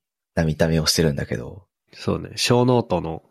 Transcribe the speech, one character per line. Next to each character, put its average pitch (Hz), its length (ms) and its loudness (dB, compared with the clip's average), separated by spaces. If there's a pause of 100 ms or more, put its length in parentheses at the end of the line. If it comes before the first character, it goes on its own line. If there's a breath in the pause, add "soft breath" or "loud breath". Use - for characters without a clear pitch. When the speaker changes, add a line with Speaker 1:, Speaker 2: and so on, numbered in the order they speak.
(340)
Speaker 1:
な 85 100 2
見 78 120 0
た 85 100 2
目 82 140 2
を 76 60 -2
し - 80 0
て 87 80 2
る 78 100 2
ん 69 40 -6
だ 73 100 -6
け - 100 -6
ど。 64 300 -12 (260)
Speaker 2:
そ 95 240 -4
う 80 40 -6
ね。 90 140 -12
小 123 300 2
ノ 123 180 4
ー - 40 -6
ト 87 140 0
の 80 300 -8